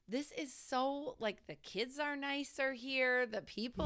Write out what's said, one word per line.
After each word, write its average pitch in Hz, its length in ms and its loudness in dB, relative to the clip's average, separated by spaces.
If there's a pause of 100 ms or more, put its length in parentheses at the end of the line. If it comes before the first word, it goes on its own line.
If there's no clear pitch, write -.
"This 269 240 -2
is 277 220 -4
so, 277 680 0
like, 214 260 -2
the 156 100 -8
kids 254 440 -4
are 294 160 0
nicer 277 560 0
here, 254 540 4
the 214 160 -2
people 240 440 -2